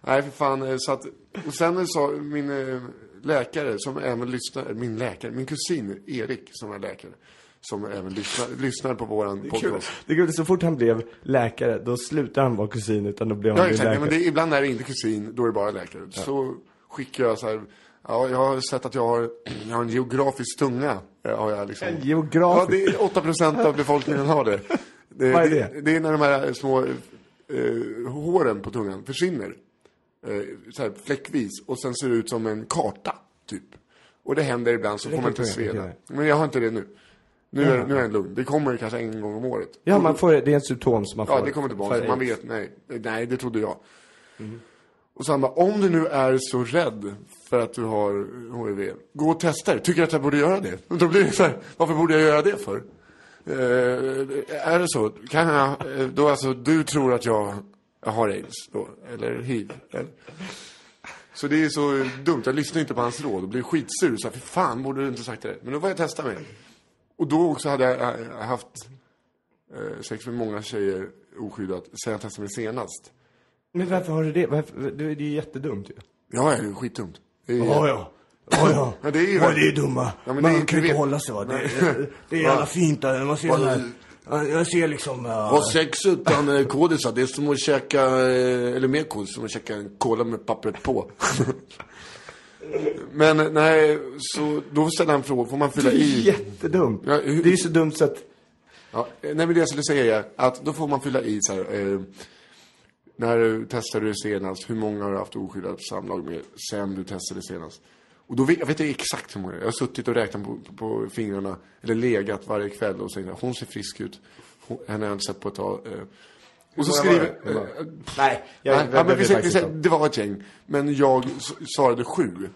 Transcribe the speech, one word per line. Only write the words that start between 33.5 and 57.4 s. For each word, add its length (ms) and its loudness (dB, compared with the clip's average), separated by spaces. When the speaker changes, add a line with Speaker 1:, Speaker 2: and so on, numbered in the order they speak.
Speaker 1:
Och 100 -2
det 80 2
händer 300 0
ibland, 280 -2
så 80 -10
Speaker 2:
Det 80 -4
Speaker 1:
får 60 -2
man 100 0
Speaker 2:
kan 140 -2
Speaker 1:
inte 160 -4
Speaker 2:
jag 100 -2
Speaker 1:
sveda. 140 -6
Speaker 2:
inte. 100 -14
Speaker 1:
Men 200 -2
jag 100 6
har 80 4
inte 160 0
det 100 2
nu. 180 -6
Nu 120 0
Speaker 2:
Ja. 60 6
Speaker 1:
är, 180 4
nu 120 0
är 40 2
det 60 0
lugnt. 280 -2
Det 80 -2
kommer 320 0
kanske 220 -6
en 220 -6
gång 140 -6
om 100 -6
året. 240 -4
Speaker 2:
Ja, 140 4
man 140 4
Speaker 1:
Och 60 -2
Speaker 2:
får, 140 6
det 180 4
är 40 6
en 60 4
symptom 460 0
som 100 -12
man 140 -4
Speaker 1:
Ja, 80 4
Speaker 2:
får 80 0
Speaker 1:
det 60 -4
kommer 160 -4
tillbaka. 320 -2
Speaker 2:
för 80 -2
Speaker 1:
Man 120 0
Speaker 2:
aids. 120 0
Speaker 1:
vet, 120 -8
nej. 260 -8
Nej, 380 -6
det 100 -2
trodde 240 -4
jag. 160 -4
Speaker 2:
Mm. 220 -14
Speaker 1:
Och 100 -10
så 60 0
han 80 2
bara, 120 0
"Om 280 2
du 100 4
nu 160 2
är 340 2
så 240 -2
rädd 500 -2
för 100 2
att 140 -4
du 100 -6
har 420 0
H 180 -6
I 20 -4
V, 200 -6
gå 180 2
och 100 0
testa 340 2
det. 60 0
Tycker 200 2
du 40 6
att 80 0
jag 100 2
borde 160 2
göra 220 4
det?" 180 -6
Och 100 -2
då 100 6
blir 160 6
det 80 2
så 100 4
här, 160 4
"Varför 180 2
borde 200 4
jag 80 8
göra 200 6
det 140 2
för? 260 -6
Eh, 100 -4
är 60 4
det 100 2
så? 220 0
Kan 380 0
jag, 520 2
eh, 80 2
då 200 4
alltså, 260 2
du 300 2
tror 300 2
att 100 -2
jag, 300 2